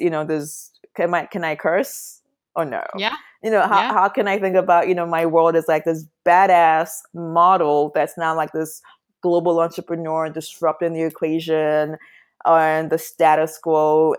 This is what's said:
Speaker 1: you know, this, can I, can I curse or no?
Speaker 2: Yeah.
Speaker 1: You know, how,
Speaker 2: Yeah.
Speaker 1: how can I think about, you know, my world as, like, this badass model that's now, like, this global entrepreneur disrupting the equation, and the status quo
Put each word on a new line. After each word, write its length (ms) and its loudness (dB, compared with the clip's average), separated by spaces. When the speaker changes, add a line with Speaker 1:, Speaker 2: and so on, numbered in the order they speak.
Speaker 1:
you 100 0
know, 140 -4
this, 480 -8
can 180 0
I, 120 -2
can 180 -8
I 100 -4
curse 680 -4
or 80 -2
no? 180 -6
Speaker 2:
Yeah. 180 -4
Speaker 1:
You 80 -2
know, 80 2
how, 160 2
Speaker 2:
Yeah. 160 0
Speaker 1:
how 160 2
can 180 -2
I 140 -2
think 160 -2
about, 320 4
you 80 0
know, 100 -2
my 200 -2
world 280 4
as, 140 0
like, 160 0
this 220 -4
badass 760 4
model 800 2
that's 240 -2
now, 160 -2
like, 160 -4
this 320 -8
global 380 2
entrepreneur 680 -4
disrupting 640 -4
the 80 -4
equation, 960 -2
and 440 2
the 80 0
status 600 0
quo 600 2